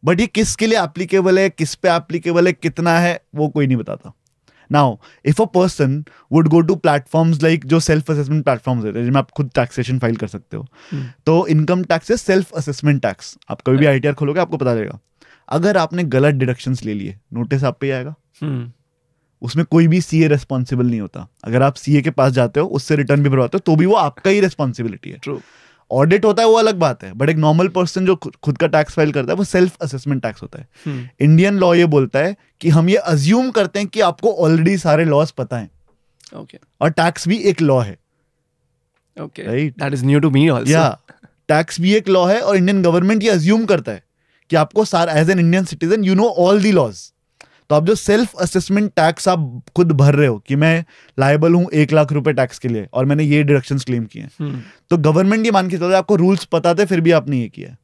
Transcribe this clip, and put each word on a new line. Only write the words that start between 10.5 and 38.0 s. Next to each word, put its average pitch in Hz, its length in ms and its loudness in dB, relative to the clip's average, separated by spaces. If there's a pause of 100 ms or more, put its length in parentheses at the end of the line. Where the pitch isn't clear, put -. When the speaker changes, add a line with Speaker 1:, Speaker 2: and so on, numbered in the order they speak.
Speaker 1:
हो, 104 100 -10 (260)
Speaker 2:
हम्म। 135 140 -8 (200)
Speaker 1:
तो 160 200 2
इनकम 160 380 0
टैक्स 165 280 -2
is 233 180 -4
self 185 220 2
assessment 143 480 -2
tax। - 360 -8 (140)
आप - 100 -12
कभी 131 160 0
भी 139 80 2
Speaker 2:
राइट। 143 100 4
Speaker 1:
आईटीआर 139 200 -2
खोलोगे, 151 260 -4
आपको 165 160 -4
पता 127 180 -2
लगेगा। 110 240 -8 (500)
अगर 185 280 0
आपने 175 280 -2
गलत 143 300 2
डिडक्शंस 127 500 -4
ले 107 100 -6
लिए, 101 220 -10 (180)
नोटिस 123 300 -4
आप 127 160 -4
पे 139 60 -4
ही 139 60 -4
आएगा। 135 220 -8 (280)
Speaker 2:
हम्म। 123 300 -8 (680)
Speaker 1:
उसमें 151 280 -2
कोई 170 180 4
भी 175 120 2
सीए 160 280 0
रिस्पॉन्सिबल 127 580 -2
नहीं 117 140 -2
होता। 85 280 -14 (160)
अगर 123 180 0
आप 139 120 2
सीए 143 280 0
के 151 80 -2
पास 131 220 2
जाते 123 280 0
हो, 170 60 0
उससे 151 300 -4
रिटर्न 143 260 0
भी 139 60 2
भरवाते 131 260 0
हो, 190 40 0
तो 165 180 0
भी 156 100 2
वो 202 80 4
आपका 185 360 -2
ही 202 100 2
रिस्पॉन्सिबिलिटी 123 720 -4
है। - 120 -18
Speaker 2:
ट्रू। 143 180 -10 (500)
Speaker 1:
ऑडिट 160 340 2
होता 214 180 2
है, 226 60 4
वो 220 60 6
अलग 220 200 2
बात 151 300 -2
है, 95 80 -16
but 127 160 -2
एक 165 80 0
नॉर्मल 156 320 2
पर्सन 185 380 -2
जो 185 100 2
खु-, - 140 -14 (120)
खुद 143 160 -2
का 165 80 0
टैक्स 151 280 0
फाइल 147 180 0
करता 139 200 -2
है, 170 40 -2
वो 196 80 -2
सेल्फ 180 380 0
असेसमेंट 135 400 -6
टैक्स 110 200 -10
होता - 160 -18
है। 123 100 -20 (180)
Speaker 2:
हम्म। 127 220 -10 (120)
Speaker 1:
इंडियन 170 380 4
लॉ 175 160 4
ये 170 120 4
बोलता 139 320 0
है 180 180 -2 (240)
कि 165 80 0
हम 165 200 4
ये 196 80 2
अज्यूम 175 540 0
करते 202 280 -2
हैं 202 100 -6
कि 214 120 -6
आपको 190 400 0
already 165 400 2
सारे 156 240 2
लॉज 156 260 0
पता 127 260 -8
हैं। 107 140 -10 (640)
Speaker 2:
ओके। - 220 -20 (220)
Speaker 1:
और 156 100 2
टैक्स 165 380 -2
भी 208 80 0
एक 196 240 0
लॉ 139 200 2
है। 98 180 -8 (1200)